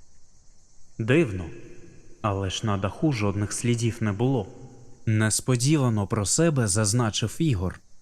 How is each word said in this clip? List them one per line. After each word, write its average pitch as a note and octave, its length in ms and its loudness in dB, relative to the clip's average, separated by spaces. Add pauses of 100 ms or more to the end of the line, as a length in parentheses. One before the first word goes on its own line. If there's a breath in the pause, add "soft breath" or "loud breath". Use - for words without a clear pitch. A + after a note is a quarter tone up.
(1000)
Дивно, A2+ 460 2 (760)
але G2 280 0
ж - 160 -4
на G#2 100 0
даху G#2 360 0
жодних G#2 400 0
слідів A#2 480 0
не G#2+ 120 0
було. A#2+ 340 0 (600)
Несподівано A#2 1000 2
про G#2 200 0
себе D3+ 420 4
зазначив G#2+ 680 2
Ігор, F#2+ 420 0 (220)